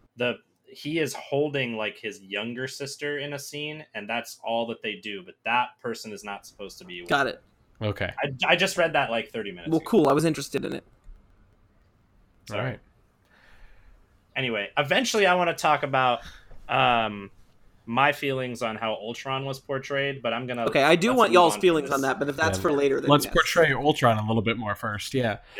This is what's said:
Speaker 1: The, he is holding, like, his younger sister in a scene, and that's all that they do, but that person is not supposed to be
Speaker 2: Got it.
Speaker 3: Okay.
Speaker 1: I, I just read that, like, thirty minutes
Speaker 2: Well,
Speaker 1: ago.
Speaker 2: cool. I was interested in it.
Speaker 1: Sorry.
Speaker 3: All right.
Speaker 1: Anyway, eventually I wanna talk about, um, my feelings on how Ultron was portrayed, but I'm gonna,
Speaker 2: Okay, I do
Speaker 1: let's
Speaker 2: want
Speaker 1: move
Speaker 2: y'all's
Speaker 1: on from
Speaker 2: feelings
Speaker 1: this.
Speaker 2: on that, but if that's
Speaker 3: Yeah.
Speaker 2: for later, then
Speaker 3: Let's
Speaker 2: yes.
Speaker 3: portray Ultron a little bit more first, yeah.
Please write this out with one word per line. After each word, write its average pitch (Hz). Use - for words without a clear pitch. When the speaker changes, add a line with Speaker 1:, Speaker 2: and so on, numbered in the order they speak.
Speaker 1:
The, 120
he 156
is 151
holding, 139
like, 107
his 98
younger 113
sister 143
in 143
a 143
scene, 151
and 104
that's 117
all 117
that 113
they 107
do, 98
but 90
that 120
person 113
is 101
not 101
supposed -
to 90
be 175
Speaker 2:
Got 139
it. -
Speaker 3:
Okay. 104
Speaker 1:
I, 143
I 175
just 185
read 165
that, 135
like, 113
thirty 104
minutes 87
Speaker 2:
Well, 160
Speaker 1:
ago. -
Speaker 2:
cool. 165
I 135
was 151
interested 143
in -
it. 139
Speaker 1:
Sorry. 104
Speaker 3:
All 120
right. 123
Speaker 1:
Anyway, 113
eventually 196
I 180
wanna 170
talk 151
about, 131
um, 117
my 131
feelings 131
on 110
how 110
Ultron 120
was 135
portrayed, 139
but 117
I'm 123
gonna, 120
Speaker 2:
Okay, 135
I 156
do 180
Speaker 1:
let's 254
Speaker 2:
want 214
Speaker 1:
move -
Speaker 2:
y'all's 175
Speaker 1:
on -
from -
Speaker 2:
feelings 160
Speaker 1:
this. 139
Speaker 2:
on 139
that, 135
but 139
if 139
that's 160
Speaker 3:
Yeah. -
Speaker 2:
for 170
later, 139
then 139
Speaker 3:
Let's 143
Speaker 2:
yes. -
Speaker 3:
portray 160
Ultron 127
a 107
little 113
bit 113
more 110
first, 104
yeah. 117